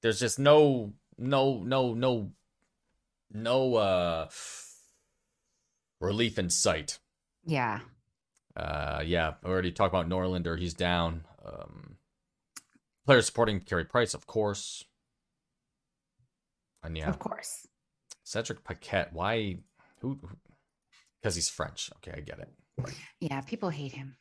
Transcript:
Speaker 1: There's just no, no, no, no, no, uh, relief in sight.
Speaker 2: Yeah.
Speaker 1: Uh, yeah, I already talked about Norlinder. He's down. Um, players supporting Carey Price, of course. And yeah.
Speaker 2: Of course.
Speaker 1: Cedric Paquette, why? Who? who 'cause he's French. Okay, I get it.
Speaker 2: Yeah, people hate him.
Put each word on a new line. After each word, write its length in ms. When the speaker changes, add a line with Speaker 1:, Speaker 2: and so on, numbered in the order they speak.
Speaker 1:
There's 180
just 200
no, 540
no, 460
no, 300
no, 380
no, 440
uh, 540
relief 400
in 100
sight. 480
Speaker 2:
Yeah. 360
Speaker 1:
Uh, 500
yeah, 280
I 40
already 240
talked 220
about 160
Norlinder. 480
He's 160
down. 520
Um, 520
players 200
supporting 340
Carey 260
Price, 280
of 120
course. 600
And 140
yeah. 120
Speaker 2:
Of 100
course. 480
Speaker 1:
Cedric 400
Paquette, 480
why? 460
Who? 220
who 80
'cause 140
he's 140
French. 480
Okay, 180
I 60
get 180
it. 540
Speaker 2:
Yeah, 220
people 280
hate 220
him. 300